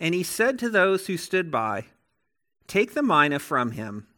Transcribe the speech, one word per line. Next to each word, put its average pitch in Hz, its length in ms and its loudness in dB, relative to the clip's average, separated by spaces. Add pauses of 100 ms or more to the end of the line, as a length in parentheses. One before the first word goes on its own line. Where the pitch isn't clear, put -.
And 165 140 0
he 180 100 0
said 247 340 -2
to 240 100 -4
those 190 380 2
who 185 100 -2
stood 175 340 -2
by, 110 360 -2 (840)
'Take - 260 0
the 294 80 0
mina 147 360 4
from 123 340 -2
him 107 340 -10 (120)